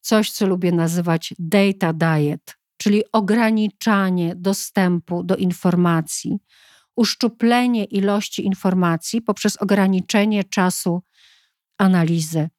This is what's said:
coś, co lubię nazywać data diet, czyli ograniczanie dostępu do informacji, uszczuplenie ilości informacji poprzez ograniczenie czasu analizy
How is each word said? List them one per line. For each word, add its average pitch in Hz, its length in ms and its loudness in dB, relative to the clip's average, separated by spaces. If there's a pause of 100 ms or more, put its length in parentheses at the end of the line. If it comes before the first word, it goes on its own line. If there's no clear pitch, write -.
coś, 220 300 0
co 202 160 -2
lubię 180 240 0
nazywać 170 680 0
data 190 540 0
diet, 156 640 -2 (200)
czyli 208 340 2
ograniczanie 208 1200 0
dostępu 180 880 -2
do 180 120 0
informacji, 175 1000 0 (580)
uszczuplenie 233 880 0
ilości 202 640 -2
informacji 185 760 0
poprzez - 360 -2
ograniczenie 202 840 0
czasu 180 580 -2 (760)
analizy 165 800 0